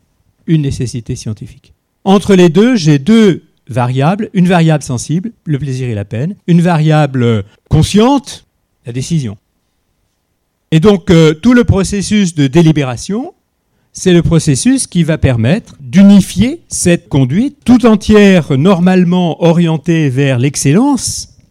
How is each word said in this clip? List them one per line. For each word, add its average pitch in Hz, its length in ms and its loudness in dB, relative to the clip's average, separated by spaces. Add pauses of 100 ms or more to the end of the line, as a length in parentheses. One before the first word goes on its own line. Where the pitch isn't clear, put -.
(460)
une 156 180 0
nécessité 127 520 -8
scientifique. - 580 -14 (300)
Entre 196 320 0
les 180 140 4
deux, 214 260 2
j'ai 151 240 2
deux 202 440 2 (260)
variables. 131 640 -2
Une 180 140 0
variable 160 360 0
sensible, 156 480 -6 (140)
le 151 120 -4
plaisir 127 300 -8
et 117 80 -6
la 101 80 -6
peine. 135 320 -8 (120)
Une 170 140 2
variable 147 840 0 (240)
consciente, 226 760 0 (400)
la 120 60 -12
décision. 131 460 -6 (1300)
Et 160 80 2
donc, 190 320 2
euh, 160 220 4
tout 226 200 0
le 240 100 4
processus 190 720 -2
de 147 140 0
délibération, 156 880 -2 (600)
c'est - 180 -2
le 170 120 4
processus 160 640 0
qui 175 160 -2
va 156 160 -2
permettre 131 600 -2
d'unifier 202 880 2
cette - 420 -2
conduite 156 540 -2
tout 240 220 4
entière 202 720 2
normalement 180 880 0
orientée 165 640 0
vers 135 300 -2
l'excellence, 175 960 -2 (120)